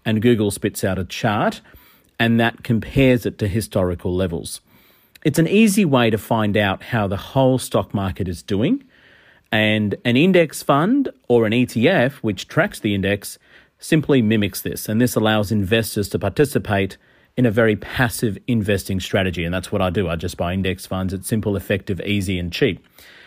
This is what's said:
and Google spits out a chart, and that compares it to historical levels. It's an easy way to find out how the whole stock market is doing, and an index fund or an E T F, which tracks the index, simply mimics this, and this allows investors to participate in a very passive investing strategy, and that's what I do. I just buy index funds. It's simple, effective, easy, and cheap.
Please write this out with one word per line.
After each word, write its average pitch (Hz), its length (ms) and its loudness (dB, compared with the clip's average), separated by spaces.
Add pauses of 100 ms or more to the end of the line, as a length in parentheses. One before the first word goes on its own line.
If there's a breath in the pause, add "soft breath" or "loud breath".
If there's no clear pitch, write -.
and 110 180 0
Google 110 300 4
spits - 320 -4
out 95 140 -2
a 92 80 -4
chart, 123 560 -2 (580 soft breath)
and 117 200 2
that 117 240 0
compares 127 640 2
it 101 120 -4
to 107 100 -2
historical 92 640 -2
levels. 85 460 -4 (640 soft breath)
It's 156 160 2
an 165 80 4
easy 202 380 4
way 123 240 4
to 107 80 0
find 107 380 0
out 101 280 0
how 107 240 -2
the 95 100 -4
whole 131 420 0
stock - 340 -4
market 95 340 -4
is 85 140 -8
doing, 147 420 0 (680 soft breath)
and 107 520 2
an 120 140 2
index 175 460 4
fund 208 460 2 (180)
or 120 180 4
an 104 80 0
E 123 120 4
T 120 220 0
F, 135 360 2
which 107 260 -4
tracks 180 300 -2
the 104 160 -2
index, 98 420 -4 (420 soft breath)
simply 147 420 2
mimics 107 400 0
this, - 280 -8
and 110 100 0
this 123 160 2
allows 107 360 0
investors 107 580 -2
to 101 100 -4
participate 98 800 -2 (400 soft breath)
in 123 80 4
a 113 60 4
very 110 240 4
passive 113 600 -4 (100)
investing 101 520 -2
strategy, 90 460 -2
and 87 80 -4
that's 92 180 -6
what 101 100 -2
I 92 80 0
do. 87 200 -2
I 85 60 -4
just 85 220 -8
buy 87 160 -4
index 92 320 -4
funds. 95 280 -6
It's 95 140 -10
simple, 107 280 -2
effective, 95 460 -4
easy, 98 380 -2
and 87 120 -6
cheap. 95 340 -2 (420 loud breath)